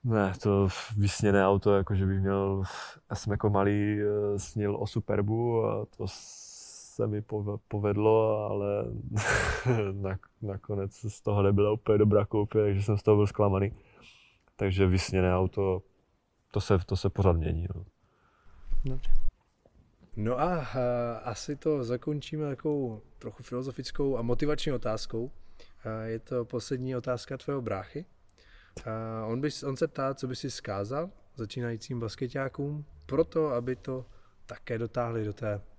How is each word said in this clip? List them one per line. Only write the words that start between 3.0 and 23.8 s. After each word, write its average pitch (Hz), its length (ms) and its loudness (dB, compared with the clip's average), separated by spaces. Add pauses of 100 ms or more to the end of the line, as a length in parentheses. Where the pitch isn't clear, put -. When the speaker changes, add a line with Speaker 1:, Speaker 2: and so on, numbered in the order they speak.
Speaker 1:
já - 60 -6
jsem - 160 -6
jako 104 180 0
malý, 104 520 2
eh, 104 380 0
snil 101 360 -2
o 104 120 -4
Superbu 110 800 0
a 107 200 -2 (120)
to 104 100 -6
se - 1000 -8
mi 104 140 -4
pove-, 104 460 -6
povedlo, 107 800 2
ale 101 400 -2 (500)
<laughs> 110 560 0
na-, 98 280 -4 (220)
nakonec 98 540 -6
z - 260 -10
toho 101 200 2
nebyla 101 300 4
úplně 107 260 2
dobrá 104 280 6
koupě, 107 380 0
takže 101 200 2
jsem 101 140 0
z - 60 -4
toho 104 140 8
byl 104 100 6
zklamaný. 98 440 2 (840)
Takže 95 320 2
vysněné 92 480 4
auto, 95 460 0 (720)
to 104 100 -2
se, 101 240 4
to 95 120 -4
se 95 120 -2
pořád 92 240 4
mění, 82 420 0
no. - 100 -12 (1000)
Speaker 2:
Dobře. 131 260 4 (1040)
Speaker 3:
No 117 240 -2
a, 160 360 0
eh, 120 480 -2
asi 123 320 -8
to 147 280 0
zakončíme 147 680 -4
takovou 135 520 -4 (180)
trochu 120 240 -12
filozofickou 131 760 -4